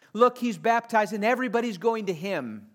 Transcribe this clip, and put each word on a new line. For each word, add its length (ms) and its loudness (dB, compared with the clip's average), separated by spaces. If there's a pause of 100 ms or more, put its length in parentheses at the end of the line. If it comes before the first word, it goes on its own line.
(140)
Look, 260 4
he's 180 -2
baptized 560 2
and 120 -2
everybody's 520 0
going 300 -2
to 60 0
him." 600 -6